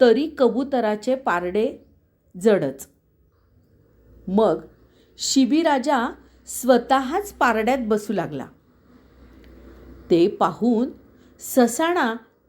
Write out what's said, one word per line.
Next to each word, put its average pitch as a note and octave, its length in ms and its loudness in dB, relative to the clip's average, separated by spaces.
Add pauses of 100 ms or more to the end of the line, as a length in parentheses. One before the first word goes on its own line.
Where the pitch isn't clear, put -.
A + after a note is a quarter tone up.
तरी C4 360 4
कबुतराचे A#3 760 0
पारडे G#3 640 -4 (640)
जडच. F3+ 460 0 (1400)
मग F#3+ 380 0 (520)
शिबी C4+ 460 2
राजा C#4+ 500 0 (340)
स्वतःच C4 840 0
पारड्यात A#3 480 0
बसू G#3+ 320 -2
लागला. D3+ 340 -6 (1600)
ते E3+ 160 4
पाहून G#3+ 640 -2 (500)
ससाणा C4 760 0 (340)